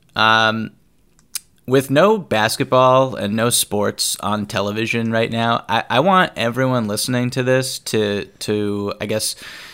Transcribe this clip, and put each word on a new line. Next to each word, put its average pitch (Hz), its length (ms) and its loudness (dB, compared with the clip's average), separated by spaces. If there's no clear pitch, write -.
Um, 110 560 2
with 131 240 2
no 185 280 4
basketball 127 960 2
and 101 220 -4
no 113 140 2
sports - 720 -2
on 104 260 -4
television 110 680 -4
right 113 180 0
now, 117 380 -2
I, 117 200 0
I 117 120 2
want 185 360 2
everyone 120 520 0
listening 123 420 -2
to 127 120 -4
this 131 360 0
to, 104 480 -2
to, 101 600 -2
I 107 60 -6
guess, 107 300 -4